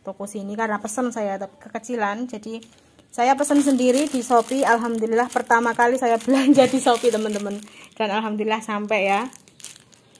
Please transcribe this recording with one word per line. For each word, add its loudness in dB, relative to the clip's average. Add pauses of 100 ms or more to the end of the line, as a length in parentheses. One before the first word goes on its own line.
toko -12
sini -10
karena -4
pesen -4
saya -6
tapi -14
kekecilan. -8
Jadi -12 (480)
saya 2
pesen 0
sendiri 2
di -4
Shopee. 2
Alhamdulillah 2
pertama 2
kali 2
saya 0
<laughs> -14
belanja 6
di -2
Shopee, 2
teman-teman. -4 (400)
Dan -4
alhamdulillah -4
sampai -4
ya. 0 (1000)